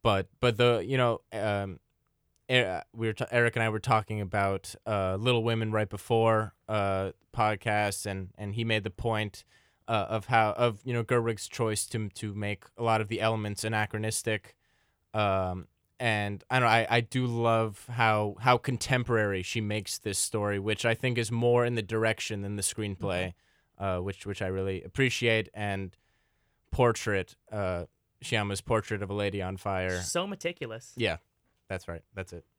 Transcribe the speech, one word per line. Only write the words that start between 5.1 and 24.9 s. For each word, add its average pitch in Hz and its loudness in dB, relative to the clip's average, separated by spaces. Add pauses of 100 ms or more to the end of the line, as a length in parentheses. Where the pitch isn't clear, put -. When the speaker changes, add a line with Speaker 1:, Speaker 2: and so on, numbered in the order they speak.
Speaker 1:
Little 117 2
Women 113 0
right 107 0
before, 113 2 (160)
uh, 98 0 (220)
podcast, 104 0
and, 95 -6
and 101 -6
he 113 -2
made 110 0
the 107 -4
point 107 -4 (440)
uh, 107 0
of 107 -4
how, 113 4
of, 117 0
you 131 -6
know, 117 -2
Gerwig's 117 0
choice 110 -2
to, 110 -4
to 104 -8
make 104 -6 (140)
a 117 -6
lot 113 4
of 107 -4
the 113 -2
elements 107 0
anachronistic. 107 -2 (560)
Um, 95 0 (320)
and 104 0
I 127 4
don't 123 6
know, 110 8
I, 113 4
I 120 4
do 127 -2
love 113 0
how, 110 2
how 123 6
contemporary 117 0
she 113 -4
makes 104 -4
this 98 -4
story, 104 0
which 104 -2
I 117 4
think 123 -2
is 117 -2
more 120 4
in 120 0
the 113 -2
direction 110 -2
than 101 -6
the 101 -4
screenplay, 92 -4 (440)
Speaker 2:
Mm-hmm. 95 -6
Speaker 1:
uh, 92 0
which, 95 -8
which 101 -6
I 98 -2
really 95 -2
appreciate. 117 0